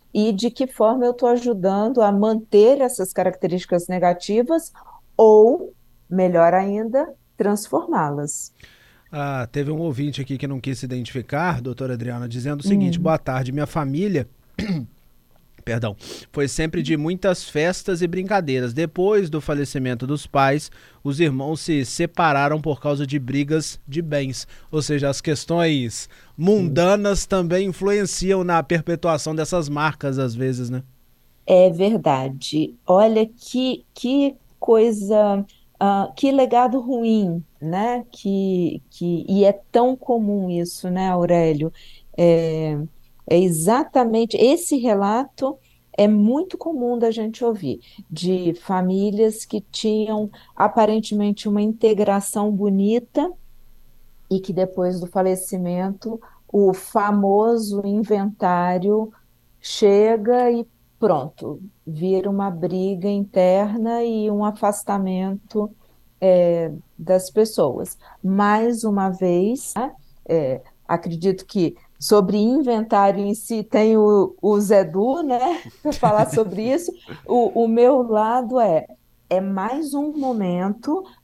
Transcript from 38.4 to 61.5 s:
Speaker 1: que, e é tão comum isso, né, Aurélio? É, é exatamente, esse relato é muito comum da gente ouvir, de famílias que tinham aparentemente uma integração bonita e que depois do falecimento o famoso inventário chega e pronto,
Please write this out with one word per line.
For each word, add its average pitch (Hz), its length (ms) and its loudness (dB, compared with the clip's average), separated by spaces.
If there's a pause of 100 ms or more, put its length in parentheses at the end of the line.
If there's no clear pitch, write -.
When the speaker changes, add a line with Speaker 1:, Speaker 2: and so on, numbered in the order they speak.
Speaker 1:
que, 175 400 -6
e 196 160 4
é 202 80 6 (180)
tão 247 240 2
comum 208 540 -2
isso, 175 400 -4
né, 185 200 -2
Aurélio? 170 600 2 (460)
É, 165 600 2 (520)
é 170 100 6
exatamente, 226 960 2
esse 294 400 4
relato 233 800 0 (400)
é 208 100 4
muito 233 500 2
comum 247 400 -4
da 233 140 2
gente 220 320 -6
ouvir, 196 360 -2 (300)
de 175 460 -2
famílias 196 920 0
que 208 160 -6
tinham 214 680 -4 (260)
aparentemente 214 960 0
uma 208 120 0
integração 208 880 0
bonita 208 800 0 (1000)
e 190 100 0
que 190 140 -10
depois 180 460 -2
do 180 80 -8
falecimento 185 1120 -4 (280)
o 196 260 4
famoso 202 1120 0
inventário 202 1300 0 (480)
chega 220 920 4
e 233 140 -2 (340)
pronto, 151 640 -2 (240)